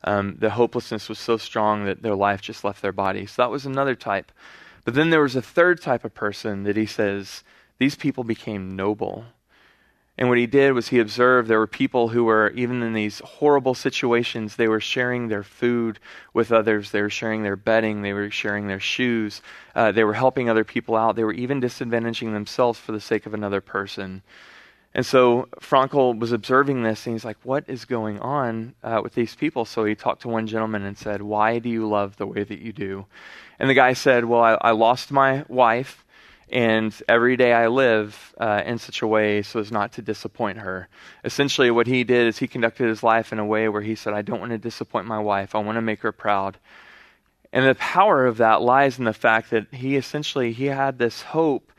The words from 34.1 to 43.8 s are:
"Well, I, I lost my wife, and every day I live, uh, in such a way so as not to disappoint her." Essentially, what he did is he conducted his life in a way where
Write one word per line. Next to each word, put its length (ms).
"Well, 160
I, 180
I 120
lost 400
my 360
wife, 560
and 400
every 280
day 160
I 160
live, 720
uh, 260
in 120
such 240
a 40
way 360
so 180
as 100
not 220
to 100
disappoint 560
her." 300
Essentially, 460
what 160
he 160
did 240
is 120
he 100
conducted 400
his 160
life 280
in 60
a 80
way 220
where 140